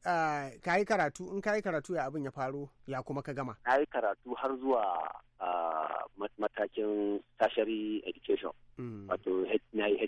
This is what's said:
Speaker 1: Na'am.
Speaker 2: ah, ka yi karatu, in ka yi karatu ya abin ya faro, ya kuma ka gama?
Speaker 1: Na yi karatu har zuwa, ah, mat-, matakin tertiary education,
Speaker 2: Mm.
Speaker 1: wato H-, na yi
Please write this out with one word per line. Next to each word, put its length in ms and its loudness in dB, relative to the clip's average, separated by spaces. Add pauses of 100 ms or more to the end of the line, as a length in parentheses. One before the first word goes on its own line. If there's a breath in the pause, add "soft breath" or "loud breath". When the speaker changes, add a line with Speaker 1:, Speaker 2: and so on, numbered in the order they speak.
Speaker 1:
Na'am. 60 -2
Speaker 2:
ah, 400 0 (140)
ka 140 4
yi 80 4
karatu, 440 0
in 120 -4
ka 120 2
yi 80 2
karatu 320 -2
ya 160 0
abin 160 -4
ya 60 -6
faro, 400 -4 (160)
ya 160 -4
kuma 180 -4
ka 120 -6
gama? 220 -4 (120)
Speaker 1:
Na 100 8
yi 80 4
karatu 480 -2
har 240 -2
zuwa, 400 2 (420)
ah, 640 -2 (140)
mat-, 220 -6
matakin 840 0 (160)
tertiary 720 2
education, 440 -2 (280)
Speaker 2:
Mm. 300 -8
Speaker 1:
wato 360 0
H-, 160 0 (120)
na 120 0
yi 120 4 (100)